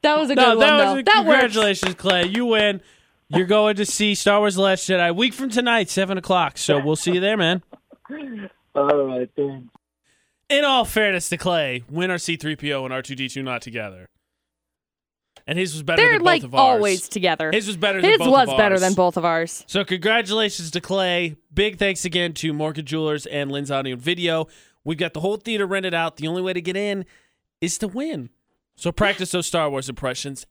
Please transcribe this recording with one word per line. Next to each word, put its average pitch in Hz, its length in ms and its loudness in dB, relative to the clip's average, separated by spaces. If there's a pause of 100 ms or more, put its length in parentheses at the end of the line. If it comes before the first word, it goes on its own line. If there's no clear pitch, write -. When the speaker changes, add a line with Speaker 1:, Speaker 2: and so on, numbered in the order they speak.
Speaker 1:
That 302 160 4
was 302 100 -2
a 277 60 0
Speaker 2:
No, 254 180 6
Speaker 1:
good 226 80 4
Speaker 2:
that 294 160 6
Speaker 1:
one, - 0 -
Speaker 2:
was 285 160 4
Speaker 1:
though. 269 60 0
Speaker 2:
a, 262 40 -6
Speaker 1:
That 269 220 6
works. 294 160 6
Speaker 2:
congratulations, 208 540 0
Clay. 180 320 2
You 226 180 -2
win. 214 340 2 (480)
You're 175 200 0
going 214 300 4
to 208 100 -2
see 208 260 0
Star 202 260 4
Wars: 208 140 2
the 185 80 0
Last 190 260 2
Jedi 175 220 2
a 170 40 0
week 226 200 0
from 269 160 -6
tonight, 233 400 0
seven 190 300 -2
o'clock. 175 400 0
So 147 200 2
we'll 151 160 0
see 175 180 -2
you 180 60 2
there, 202 180 0
man. 175 260 0 (1120)
Speaker 3:
All 143 320 2
right, 127 280 -6
thanks. 135 320 -6 (800)
Speaker 2:
In 285 160 2
all 262 220 2
fairness 196 440 0
to 175 80 -4
Clay, 147 520 -2
when 175 220 -4
are 175 80 -4
C 170 180 -4
three 151 180 -6
P 147 160 -6
O 135 140 -4
and 127 80 -8
R 131 80 -6
two 135 140 -12
D 131 120 -6
two 135 140 -10
not 127 220 -8
together? 104 440 -12 (1400)
And 156 120 -4
his 185 140 -2
was 156 100 -10
better 330 180 2
Speaker 1:
They're, 480 120 6
Speaker 2:
than 427 60 2
both 349 60 0
Speaker 1:
like, 349 180 4
Speaker 2:
of 254 120 -8
ours. 269 40 2 (160)
Speaker 1:
always 202 340 0
together. 165 420 0
Speaker 2:
His 202 160 0
was 208 100 -6
better 196 240 0
than 370 100 4
Speaker 1:
His 427 80 6
Speaker 2:
both 254 100 2
Speaker 1:
was 269 200 6
Speaker 2:
of - 80 0
Speaker 1:
better 208 180 4
Speaker 2:
ours. 185 60 2
Speaker 1:
than 185 120 2
both 180 240 2
of 170 80 -2
ours. 165 420 -2
Speaker 2:
So 196 160 -2
congratulations 202 880 -2
to 170 100 -6
Clay. 180 540 -2 (180)
Big 202 240 0
thanks 196 280 -2
again 175 300 -2
to 156 180 -4
Morgan 151 320 -6
Jewelers 151 400 -4
and 143 260 -6
Lynn's 139 200 -6
Audio 135 220 -4
and 123 80 -12
Video. 165 460 -2 (360)
We've 156 140 -6
got 170 160 -4
the 156 60 -10
whole 196 180 -2
theater 208 280 -4
rented 185 300 -4
out. 165 220 -4
The 151 100 -8
only 175 160 -4
way 185 100 -4
to 180 80 -6
get 180 160 -6
in 202 280 -4 (560)
is 175 180 -4
to 214 80 -4
win. 208 420 -6 (460)
So - 160 -4
practice 202 400 0
those 175 160 -2
Star 165 220 0
Wars 135 200 -6
impressions. 131 600 -8